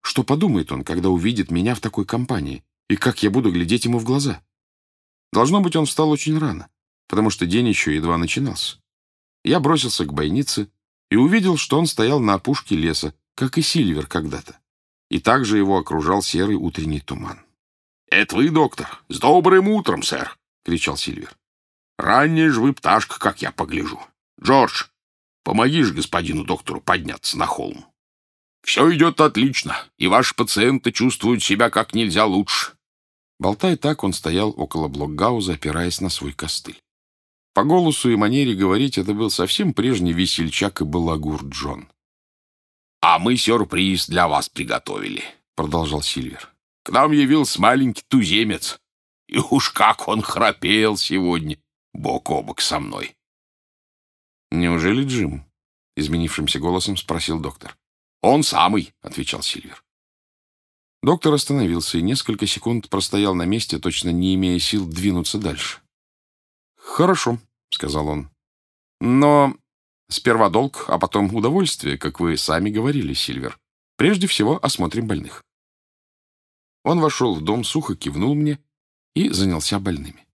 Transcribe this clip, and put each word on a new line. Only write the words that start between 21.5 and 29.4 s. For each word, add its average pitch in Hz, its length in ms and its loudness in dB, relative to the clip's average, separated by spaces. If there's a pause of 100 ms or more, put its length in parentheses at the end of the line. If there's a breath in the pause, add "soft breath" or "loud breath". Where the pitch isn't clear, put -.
"Ранняя 160 520 4
ж 127 80 2
вы 131 160 4
пташка, - 460 0
как - 220 -2
я - 100 -4
погляжу. - 500 -6 (400)
Джордж, 131 440 2 (580)
помоги 131 400 2
ж 98 100 2
господину 80 520 -4
доктору 82 340 -6
подняться - 580 -4
на 82 80 -2
холм. - 400 -6 (760)
Всё 151 300 4
идёт 160 260 4
отлично, 131 580 2 (200)